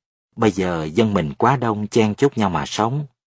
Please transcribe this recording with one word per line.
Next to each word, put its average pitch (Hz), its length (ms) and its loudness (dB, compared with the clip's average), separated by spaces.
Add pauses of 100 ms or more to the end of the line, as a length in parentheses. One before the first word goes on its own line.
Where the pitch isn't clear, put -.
(360)
Bây 110 160 2
giờ 90 420 -2
dân 110 200 2
mình 78 200 -2
quá 127 220 2
đông 110 320 -4
chen 107 280 2
chúc 143 220 0
nhau 104 120 2
mà 76 160 -4
sống. 147 400 -2 (220)